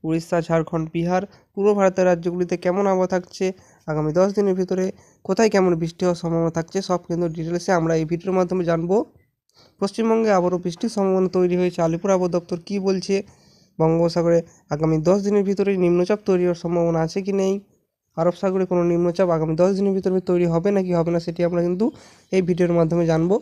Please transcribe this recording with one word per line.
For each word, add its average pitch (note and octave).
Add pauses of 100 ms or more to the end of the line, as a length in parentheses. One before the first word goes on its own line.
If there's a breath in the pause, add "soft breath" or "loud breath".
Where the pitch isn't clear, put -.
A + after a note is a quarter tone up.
উড়িষ্যা, E3
ঝাড়খণ্ড, D#3+
বিহার, F3 (260 soft breath)
পূর্ব G3
ভারতের F#3+
রাজ্যগুলিতে F3
কেমন F3+
আবহাওয়া F#3
থাকছে, F#3 (420 soft breath)
আগামী D3+
দশ F#3
দিনের G3+
ভিতরে F#3 (400 soft breath)
কোথায় A3
কেমন F#3+
বৃষ্টি E3
হওয়ার F3
সম্ভাবনা E3
থাকছে, E3
সব F3+
কিন্তু F3
ডিটেলসে E3+
আমরা E3
এই D#3+
ভিডিওর F3
মাধ্যমে F#3
জানবো। E3 (880 soft breath)
পশ্চিমবঙ্গে A3+
আবারও F3+
বৃষ্টির F3
সম্ভাবনা F#3+
তৈরি F3+
হয়েছে। F3+
আলিপুর E3+
আবহাওয়া F3+
দপ্তর F3
কী G3
বলছে, F#3+ (640 soft breath)
বঙ্গোপসাগরে E3 (300 soft breath)
আগামী D#3
দশ F3+
দিনের G3+
ভিতরে G3
নিম্নচাপ F3+
তৈরি F#3
হওয়ার F3
সম্ভাবনা E3+
আছে E3
কি F#3+
নেই, F#3+ (640)
আরব E3+
সাগরে F#3+
কোনো F3+
নিম্নচাপ F3
আগামী D#3+
দশ F3+
দিনের G3
ভিতরে F#3
তৈরি F3
হবে E3
নাকি F#3
হবে E3+
না, E3+
সেটি E3+
আমরা F3
কিন্তু F3+ (460 loud breath)
এই F#3+
ভিডিওর F3
মাধ্যমে E3+
জানবো। E3